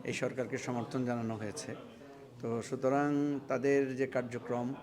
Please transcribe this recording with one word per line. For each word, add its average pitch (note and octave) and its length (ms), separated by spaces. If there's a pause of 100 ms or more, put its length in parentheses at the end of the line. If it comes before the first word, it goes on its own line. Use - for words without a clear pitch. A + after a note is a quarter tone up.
এই A#2+ 100
সরকারকে B2 440
সমর্থন B2 480
জানানো A#2 300
হয়েছে। G#2+ 400 (680)
তো A#2 200
সুতরাং C#3+ 880
তাদের C3+ 480
যে C3 120
কার্যক্রম A#2+ 760